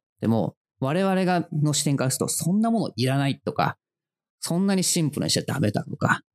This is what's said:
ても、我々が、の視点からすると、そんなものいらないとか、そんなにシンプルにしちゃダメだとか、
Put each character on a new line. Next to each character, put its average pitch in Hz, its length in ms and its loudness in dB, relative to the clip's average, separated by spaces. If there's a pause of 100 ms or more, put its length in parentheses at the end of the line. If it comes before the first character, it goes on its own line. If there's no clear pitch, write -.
(200)
て 107 60 -2
も、 110 280 0 (260)
我 139 200 -2
々 190 240 2
が、 180 280 0
の 147 200 2
視 - 120 -2
点 143 120 2
か 127 80 0
ら 131 60 2
す - 60 -2
る - 40 -2
と、 - 80 -2
そ - 240 -2
ん 208 80 2
な 226 100 2
も 208 180 0
の - 80 -8
い 117 80 0
ら 135 140 2
な 139 100 2
い 135 100 -4
と - 140 -6
か、 - 240 0 (640)
そ 170 180 -2
ん 196 80 0
な 196 80 2
に 185 80 0
シ 170 200 0
ン 147 80 2
プ 143 100 -6
ル 80 40 0
に - 60 -2
し - 40 2
ち - 60 0
ゃ - 20 -4
ダ - 180 -4
メ 107 100 2
だ - 140 -2
と - 120 -10
か、 - 260 2 (120)